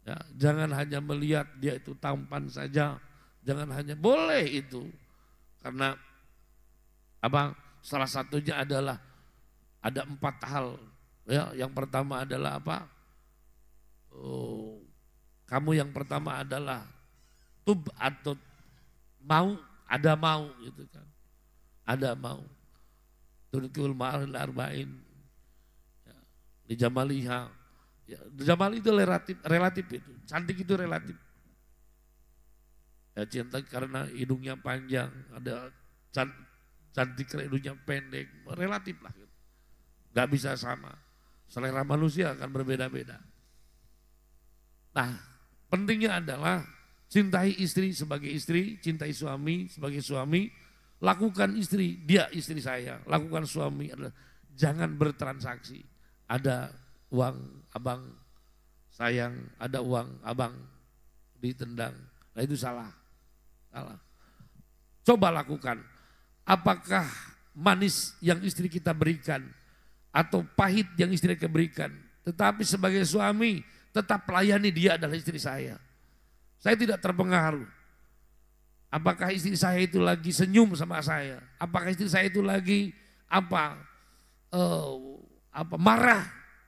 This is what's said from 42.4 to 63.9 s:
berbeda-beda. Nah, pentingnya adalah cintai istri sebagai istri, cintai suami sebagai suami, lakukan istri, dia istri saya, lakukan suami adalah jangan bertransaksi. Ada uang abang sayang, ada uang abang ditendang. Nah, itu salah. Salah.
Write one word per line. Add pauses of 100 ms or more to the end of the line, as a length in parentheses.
berbeda-beda. (1800)
Nah, (480)
pentingnya
adalah (400)
cintai
istri
sebagai
istri,
cintai
suami
sebagai
suami, (480)
lakukan
istri,
dia
istri
saya,
lakukan
suami
adalah (480)
jangan
bertransaksi. (440)
Ada (400)
uang
abang (880)
sayang, (240)
ada
uang
abang (800)
ditendang. (400)
Nah,
itu
salah. (800)
Salah. (1040)